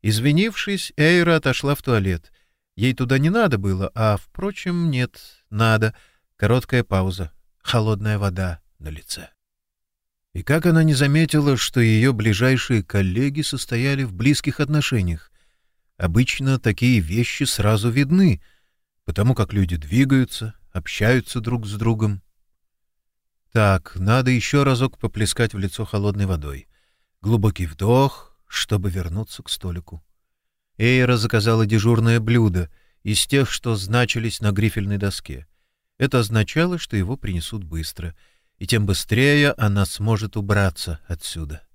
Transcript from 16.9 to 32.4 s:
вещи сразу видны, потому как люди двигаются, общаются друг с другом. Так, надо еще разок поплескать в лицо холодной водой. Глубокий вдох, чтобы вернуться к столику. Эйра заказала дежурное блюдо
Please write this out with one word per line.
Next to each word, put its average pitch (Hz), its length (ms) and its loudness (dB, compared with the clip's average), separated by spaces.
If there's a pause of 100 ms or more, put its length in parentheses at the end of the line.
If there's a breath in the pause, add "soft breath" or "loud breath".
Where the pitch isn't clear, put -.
вещи 101 420 -2
сразу 110 480 0
видны, 143 500 2 (680)
потому 120 280 2
как 120 180 0
люди 90 240 0
двигаются, 117 800 0 (180)
общаются 120 680 -2
друг 113 260 -4
с 101 60 -8
другом. 107 500 0 (1300)
Так, 98 460 2
надо 120 340 2
еще 127 320 2
разок 131 360 0
поплескать 107 540 -2
в 104 60 -8
лицо 98 260 -6
холодной 101 420 -2
водой. 73 420 -6 (540)
Глубокий 101 440 0
вдох, 120 680 0 (100)
чтобы 98 440 -4
вернуться 87 520 -8
к - 60 -18
столику. 87 560 -10 (720)
Эйра 123 380 4
заказала 113 500 2
дежурное 113 540 2
блюдо 107 500 2 (320)